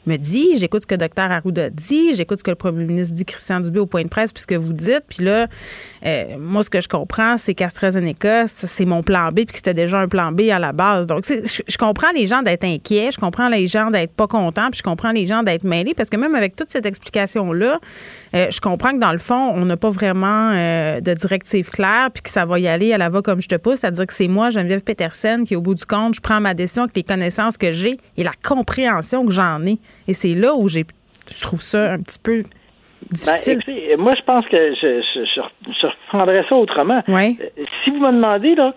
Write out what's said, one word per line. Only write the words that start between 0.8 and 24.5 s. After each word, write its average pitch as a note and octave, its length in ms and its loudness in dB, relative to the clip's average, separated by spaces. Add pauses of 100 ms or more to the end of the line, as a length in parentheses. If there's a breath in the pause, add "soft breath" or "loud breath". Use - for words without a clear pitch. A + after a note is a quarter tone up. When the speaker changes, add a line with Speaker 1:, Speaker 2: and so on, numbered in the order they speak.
Speaker 1:
ce - 60 -12
que F#3+ 100 -2
docteur F3+ 320 -2
Arruda E3+ 400 -2
dit, D4+ 420 0
j'écoute F#3+ 280 -2
ce - 40 -16
que G3 60 0
le E3+ 60 -2
premier E3+ 280 -4
ministre E3+ 300 -2
dit, F3 100 -4
Christian - 360 -6
Dubé, E3+ 180 -2
au G3+ 80 2
point F3 160 -2
de E3+ 60 -6
presse, A3 240 -2
puis - 100 -14
ce - 60 -10
que F3+ 80 0
vous E3 160 -2
dites. G#3 360 0
Puis - 160 -6
là, A3 220 2 (580 loud breath)
euh, C#3 200 -2 (160)
moi, F#3+ 240 0
ce - 60 -6
que F#3 100 0
je - 80 -8
comprends, A3 480 0
c'est G#3 180 -2
qu'AstraZeneca, F#3+ 960 0
c-, - 180 -8
c'est - 180 -2
mon E3+ 200 0
plan F3+ 240 2
B, D#3+ 60 -4
puis A3 120 2
que - 100 -14
c'était F3+ 180 -2
déjà F3 260 0
un F#3 80 0
plan F3 240 0
B G#3+ 200 2
à F#3 60 2
la D#3 140 -2
base. F3+ 340 2
Donc, E3 160 0
c'est, A3 240 -2
je, - 200 -4
je - 120 -6
comprends A3+ 360 2
les A#3+ 120 2
gens B3 160 0
d'être F3+ 220 0
inquiets, G#3 480 0
je - 80 -10
comprends G#3 280 0
les G#3 180 2
gens G#3+ 240 0
d'être F3 240 0
pas G#3+ 120 2
contents, G#3 440 0
puis - 80 -8
je - 40 -8
comprends F#3 300 -2
les A3 140 0
gens A3 160 0
d'être G3 220 0
mêlés, F#3 320 0
parce A3 140 -2
que G#3+ 80 -2
même D4+ 160 0
avec G#3 220 0
toute D#4+ 140 -8
cette A#3 160 -4
explication-là, G3 920 -2 (560 loud breath)
euh, F3+ 160 2
je - 100 -6
comprends G3+ 320 0
que C#4 60 -2
dans G3+ 140 2
le E3+ 60 -2
fond, B3 360 0
on F3 120 0
n'a F3 100 0
pas A3 140 0
vraiment, G3+ 640 0
euh, E3 480 0
de F3+ 120 -2
directive F#3 560 -2
claire, A3 440 2
puis - 100 -16
que - 80 -8
ça F3+ 160 0
va F3 120 0
y F3+ 100 2
aller F#3 240 2
à G#3+ 60 2
la E3+ 120 0
va F#3+ 100 0
comme F#3+ 220 0
je - 60 -8
te F3+ 80 0
pousse, A#3+ 240 0
c'est-à-dire F3+ 260 -2
que - 80 -10
c'est F#3 140 2
moi, G#3 200 2
Geneviève G3 340 0